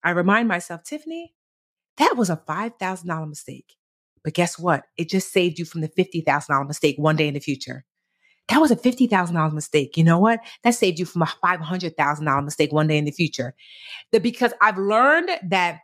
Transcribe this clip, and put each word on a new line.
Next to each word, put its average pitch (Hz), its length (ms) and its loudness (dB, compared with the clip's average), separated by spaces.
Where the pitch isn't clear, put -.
I 175 80 0
remind 196 360 2
myself, 175 360 -6
"Tiffany, 320 500 -12
that - 200 4
was 208 120 2
a 160 80 -2
five 208 320 -6
thousand 185 300 -6
dollar 160 160 -6
mistake. - 500 -18
But 156 120 -6
guess 170 220 -2
what? 165 280 0
It 165 120 -6
just 185 240 -2
saved 175 260 0
you 170 60 -6
from 165 160 -10
the 151 80 -6
fifty - 320 -2
thousand 147 320 0
dollar 139 120 2
mistake 147 320 -2
one 156 200 2
day 156 100 0
in 147 60 -4
the 143 80 -6
future. 127 440 -10
That 262 120 2
was 294 100 4
a 226 60 4
fifty 247 300 2
thousand 180 280 0
dollar 156 160 2
mistake. 147 460 -2
You 165 60 6
know 165 160 6
what? 220 200 4
That 233 120 4
saved 180 240 0
you 180 60 -4
from 170 180 -2
a 151 40 0
five 180 200 0
hundred 170 360 -8
thousand 147 280 0
dollar 143 180 0
mistake 147 280 -2
one 151 160 2
day 156 100 2
in 147 80 0
the 147 60 -4
future." 131 440 -4
The, 226 60 6
because 240 420 -2
I've 208 160 2
learned 269 540 2
that 175 340 0